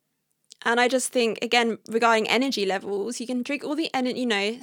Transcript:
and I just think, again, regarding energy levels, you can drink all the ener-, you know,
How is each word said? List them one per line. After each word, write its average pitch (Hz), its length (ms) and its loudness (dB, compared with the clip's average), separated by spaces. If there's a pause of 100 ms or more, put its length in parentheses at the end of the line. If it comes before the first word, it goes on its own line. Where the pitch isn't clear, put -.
(640)
and 233 160 2
I 247 100 4
just 254 220 0
think, 226 300 0
again, 233 380 2 (100)
regarding 226 400 4
energy 226 380 0
levels, 196 520 -4
you 226 80 -10
can 247 160 -4
drink 285 220 -6
all 294 100 -4
the 320 200 -2
ener-, 254 200 -2
you 247 120 -4
know, 214 360 -2